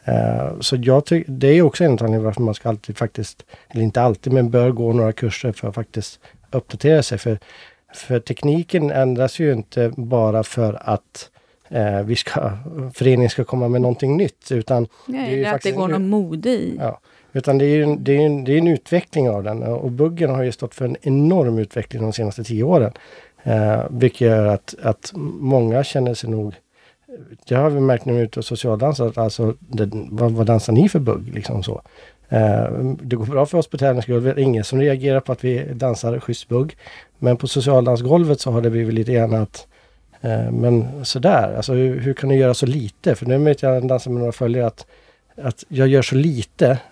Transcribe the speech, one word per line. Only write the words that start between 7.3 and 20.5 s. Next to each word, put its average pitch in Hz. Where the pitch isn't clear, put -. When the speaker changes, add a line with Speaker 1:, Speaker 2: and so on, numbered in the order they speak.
Speaker 1:
för 123
tekniken 147
ändras 127
ju 151
inte 117
bara 113
för 107
att, -
eh, 104
vi 110
ska, -
föreningen 123
ska 127
komma 123
med 123
någonting 127
nytt, -
utan 120
Speaker 2:
Nej, 262
Speaker 1:
det 254
är -
ju -
Speaker 2:
eller 202
att 208
det -
Speaker 1:
faktiskt 196
Speaker 2:
går 190
Speaker 1:
en 180
Speaker 2:
någon 190
mode 196
i. -
Speaker 1:
Ja, -
utan 139
det 139
är 143
ju 151
en, 147
det 139
är 147
en, 143
det 131
är 151
en 170
utveckling 156
av 101
den. 110
Och 117
buggen 156
har 131
ju 123